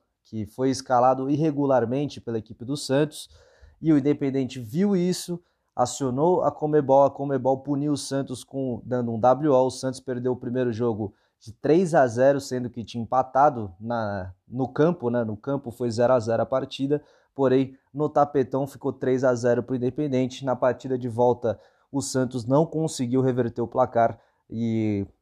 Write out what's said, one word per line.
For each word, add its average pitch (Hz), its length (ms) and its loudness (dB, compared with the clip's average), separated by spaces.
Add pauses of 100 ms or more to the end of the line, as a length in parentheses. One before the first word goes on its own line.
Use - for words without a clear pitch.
(240)
que 107 220 -8
foi 131 240 -2
escalado 131 600 2
irregularmente 139 920 0
pela 113 160 -6
equipe 107 260 -12
do 135 140 -6
Santos, 147 500 -2 (540)
e 156 100 2
o 151 60 6
Independente 135 640 -2
viu 175 340 0
isso, 175 480 -2 (340)
acionou 135 640 2
a 143 80 2
conmebol, 139 540 4
a 135 80 4
conmebol 135 460 -2
puniu 143 340 -2
o 139 60 0
Santos 139 480 -6
com, 131 400 -6
dando 120 260 -2
um 113 80 -4
W 131 320 4
O, 131 140 6
o 127 40 0
Santos 127 300 -8
perdeu 123 320 -4
o 123 60 -2
primeiro 127 340 -2
jogo 110 420 -2 (240)
de - 140 -20
três 160 420 2
a 139 140 6
zero, 135 320 4
sendo 127 300 -6
que 120 120 -12
tinha 117 220 -8
empatado 127 760 2
na, 104 560 -6 (140)
no 127 220 -4
campo, 147 400 2
né? 120 160 0
No 107 100 -6
campo 135 360 -6
foi 123 200 -4
zero 120 220 4
a 123 80 6
zero 113 220 0
a - 20 -2
partida, 135 580 -2 (320)
porém 131 420 2 (160)
no 147 140 -2
tapetão 143 580 0
ficou 131 280 -6
três 127 320 0
a 127 100 4
zero 120 260 2
pro 127 140 -4
Independente. 127 680 -2
Na 127 100 0
partida 127 420 -2
de 123 120 -6
volta 117 500 2 (320)
o 139 100 -4
Santos 127 440 -2
não 143 200 4
conseguiu 131 560 -2
reverter 123 400 0
o 117 60 -2
placar 117 500 0 (320)
e 110 560 -2 (160)